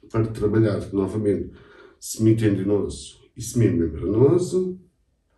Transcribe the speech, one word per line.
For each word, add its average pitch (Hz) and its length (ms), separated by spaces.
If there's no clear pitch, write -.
para 110 160
trabalhar 101 680
novamente 98 580
semitendinoso 101 1160
e - 60
semimembranoso. 113 1400